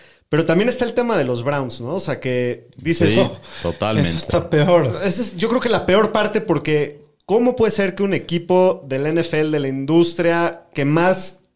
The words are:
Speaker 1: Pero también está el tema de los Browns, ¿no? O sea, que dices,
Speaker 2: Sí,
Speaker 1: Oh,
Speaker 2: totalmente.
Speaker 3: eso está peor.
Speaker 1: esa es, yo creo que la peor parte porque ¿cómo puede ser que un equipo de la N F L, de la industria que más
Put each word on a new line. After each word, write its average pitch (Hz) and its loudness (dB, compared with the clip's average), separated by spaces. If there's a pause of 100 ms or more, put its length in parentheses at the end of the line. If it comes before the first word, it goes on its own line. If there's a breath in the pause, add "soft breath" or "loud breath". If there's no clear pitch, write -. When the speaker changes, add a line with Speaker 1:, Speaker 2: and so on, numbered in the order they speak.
(300 loud breath)
Speaker 1:
Pero 156 0
también 180 2
está 240 -2
el 233 -6
tema 233 0
de 151 2
los 123 -4
Browns, 135 -4
¿no? 127 -6
O 196 -4
sea, 139 -6
que 123 -4
dices, 165 2
Speaker 2:
Sí, 110 6
Speaker 1:
Oh, - 0 (320 loud breath)
Speaker 2:
totalmente. 110 0
Speaker 3:
eso 160 -4
está 170 -2
peor. 156 2
Speaker 1:
esa 202 -2
es, 202 -6
yo 208 -2
creo 240 0
que 247 -2
la 196 0
peor 208 4
parte 214 -2
porque 151 -2 (240)
¿cómo 240 2
puede 220 2
ser 196 -2
que 196 -2
un 196 0
equipo 175 0
de 131 -4
la 147 -2
N 165 0
F 160 -2
L, 156 0
de 151 0
la 135 -2
industria 170 0 (100)
que 165 0
más 170 0 (100)